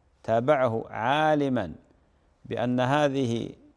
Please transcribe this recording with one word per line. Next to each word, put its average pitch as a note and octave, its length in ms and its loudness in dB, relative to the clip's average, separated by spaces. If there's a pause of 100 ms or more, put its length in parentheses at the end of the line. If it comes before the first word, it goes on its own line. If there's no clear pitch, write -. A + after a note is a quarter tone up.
(220)
تابعه A#2 680 2
عالمًا C3 840 0 (720)
بأن A#2+ 360 -2
هذه، C3+ 720 0 (260)